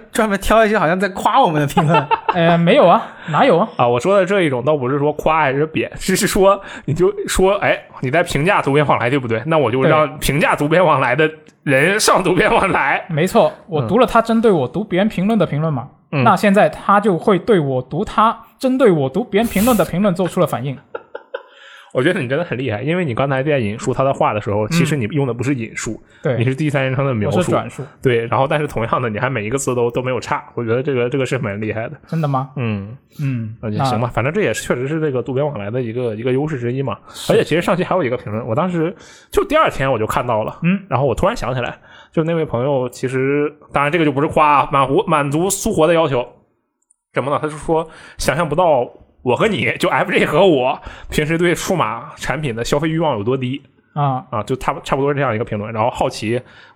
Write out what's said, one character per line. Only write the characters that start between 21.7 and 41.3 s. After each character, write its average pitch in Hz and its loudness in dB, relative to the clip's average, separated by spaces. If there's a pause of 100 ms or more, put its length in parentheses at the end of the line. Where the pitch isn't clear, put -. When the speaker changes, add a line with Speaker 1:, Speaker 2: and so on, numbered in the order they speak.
Speaker 3:
我 - 0
觉 165 2
得 208 -4
你 123 -4
真 135 -2
的 175 -2
很 120 -6
厉 131 -4
害， 104 -6
因 151 -2
为 180 -2
你 123 -4
刚 127 0
才 135 -2
在 147 0
引 107 -2
述 127 -4
他 135 0
的 139 2
话 135 0
的 107 -2
时 107 -6
候， 107 0
Speaker 2:
嗯。 - -8
Speaker 3:
其 165 0
实 151 -2
你 123 -2
用 139 -2
的 120 -4
不 117 -8
是 139 -2
引 113 -8
述， - -8 (240)
Speaker 2:
对。 131 -2
Speaker 3:
你 117 0
是 131 0
第 151 -2
三 139 0
人 131 -2
称 139 -2
的 135 -2
描 104 -2
述。 - 2
Speaker 2:
我 180 2
是 170 -2
转 117 -2
述。 - -12 (200)
Speaker 3:
对， 117 2
然 110 0
后 135 2
但 151 0
是 151 -2
同 113 -4
样 117 0
的， 123 -2
你 104 -4
还 123 -2
每 110 -4
一 - -6
个 123 -2
词 135 -2
都， 120 0
都 127 -4
没 127 -4
有 120 -4
差， 139 -4 (100)
我 123 -4
觉 113 -2
得 131 -2
这 147 -2
个， 120 0
这 123 -2
个 131 0
是 127 -2
蛮 104 -6
厉 107 -4
害 110 -6
的。 147 -14 (100)
Speaker 2:
真 165 -4
的 151 -2
吗？ 139 -2
Speaker 3:
嗯。 110 -4 (240)
Speaker 2:
嗯， 117 -6
Speaker 3:
那 113 -6
就 104 -2
行 127 -2
吧， 120 -2
Speaker 2:
那 - -
Speaker 3:
反 117 -2
正 131 -2
这 196 -2
也 127 0
是， - -8
确 175 0
实 127 -4
是 160 -4
这 156 0
个 127 -2
读 143 -6
编 139 0
往 143 -6
来 101 -8
的 123 -4
一 117 -6
个， 117 -4
一 110 -8
个 127 -2
优 135 0
势 156 -6
之 120 -4
一 131 -2
嘛。 120 -6 (100)
Speaker 2:
是。 - -4
Speaker 3:
而 139 4
且 151 4
其 - -2
实 170 2
上 202 0
期 175 0
还 170 -2
有 180 0
一 117 -2
个 123 -2
评 - -12
论， 110 -6
我 110 -4
当 170 0
时 170 -2 (360)
就 403 0
第 294 0
二 320 4
天 135 -2
我 123 0
就 110 0
看 127 -2
到 110 0
了， 147 -8
Speaker 2:
嗯。 185 2 (120)
Speaker 3:
然 127 2
后 143 2
我 117 0
突 170 0
然 220 0